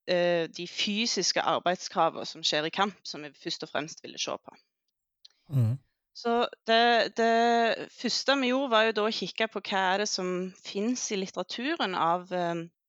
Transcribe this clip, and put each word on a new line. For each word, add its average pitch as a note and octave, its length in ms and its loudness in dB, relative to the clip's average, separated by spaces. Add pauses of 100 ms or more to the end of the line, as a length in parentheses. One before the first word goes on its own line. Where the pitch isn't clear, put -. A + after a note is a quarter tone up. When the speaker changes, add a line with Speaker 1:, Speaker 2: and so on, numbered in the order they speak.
Speaker 1:
eh, F3 400 2
de F3 200 -10
fysiske G#3 760 -2
arbeidskravene E3 840 0
som - 160 -12
skjer D#3 240 0
i D#3+ 60 -4
kamp, G3 320 -2
som - 180 -12
vi D3+ 80 -12
først - 340 -10
og - 60 -14
fremst D3+ 340 -6
ville C3 140 -14
se - 140 -4
på. - 240 -10 (960)
Speaker 2:
Mhm. B2+ 260 2 (380)
Speaker 1:
Så A#3 320 0 (180)
det, A3+ 500 4
det A#3 760 4
første - 480 0
vi B3+ 100 2
gjorde, C4 200 0
var A3 160 6
jo A3+ 80 2
da G#3 80 0
å G#3+ 120 0
kikke G#3+ 380 -4
på G3 100 -6
hva F#3+ 320 0
er G3 60 0
det G#3+ 80 0
som F#3 460 -4 (100)
finnes A3+ 480 -4
i G#3 60 -2
litteraturen G#3 800 -4
av, F3 360 0
eh, E3+ 320 -2 (240)